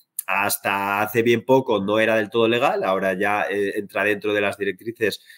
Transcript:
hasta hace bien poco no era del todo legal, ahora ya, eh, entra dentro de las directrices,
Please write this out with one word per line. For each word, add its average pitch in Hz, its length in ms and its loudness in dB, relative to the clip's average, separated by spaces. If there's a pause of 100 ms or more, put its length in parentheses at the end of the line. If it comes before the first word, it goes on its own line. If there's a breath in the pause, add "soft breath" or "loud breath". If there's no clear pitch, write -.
(260 soft breath)
hasta 101 720 -2
hace 110 220 0
bien 117 220 2
poco 127 360 2
no 104 200 0
era 110 160 2
del 104 140 -2
todo 113 180 2
legal, 143 340 0
ahora 95 300 0
ya, 101 300 0
eh, 98 340 -2
entra 101 280 -2
dentro 104 300 0
de 104 60 0
las 101 180 -2
directrices, 101 640 -4 (160 loud breath)